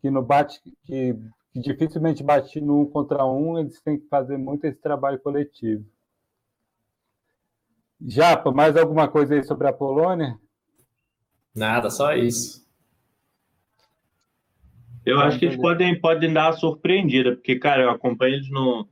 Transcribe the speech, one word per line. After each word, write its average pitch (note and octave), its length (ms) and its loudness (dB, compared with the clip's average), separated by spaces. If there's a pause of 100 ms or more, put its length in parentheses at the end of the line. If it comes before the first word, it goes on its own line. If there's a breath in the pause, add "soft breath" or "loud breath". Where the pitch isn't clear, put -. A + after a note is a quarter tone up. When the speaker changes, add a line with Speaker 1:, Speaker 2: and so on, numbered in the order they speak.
Speaker 1:
que C#3 100 -2
não C3+ 120 0
bate, C#3+ 380 0
que, - 100 -20 (140)
que B2+ 300 -4 (400)
dificilmente D3 680 -4
bate C#3+ 380 0
no D3 200 2
um D3 40 2
contra C#3+ 400 -2
um, D3+ 320 -2
eles D3 240 -8
têm D3 180 -4
que - 80 -18
fazer C#3 300 -2
muito C#3 280 -8
esse C3+ 140 -6
trabalho C#3 400 -4
coletivo. C3+ 640 -6 (2250)
Japa, C#3+ 520 2
mais D3+ 260 4
alguma D#3 300 4
coisa D3 260 2
aí C#3 100 2
sobre C#3 240 -2
a C3+ 60 0
Polônia? C#3+ 640 -2 (1160)
Speaker 2:
Nada, A2 340 0
só D3 240 -2
isso. - 500 -4 (2500)
Speaker 3:
Eu B2+ 120 2
Speaker 1:
Então, C#3+ 120 4
Speaker 3:
acho C#3+ 120 0
que F3 60 2
eles E3 120 -2
Speaker 1:
beleza. E3+ 160 2
Speaker 3:
podem, F3 260 2
podem E3 340 2
dar D#3 180 4
uma - 60 -2
surpreendida, D3+ 800 2
porque, B2+ 220 -2
cara, C#3 260 2
eu B2 60 4
acompanho B2 460 0
eles C#3 160 -8
no B2+ 400 -2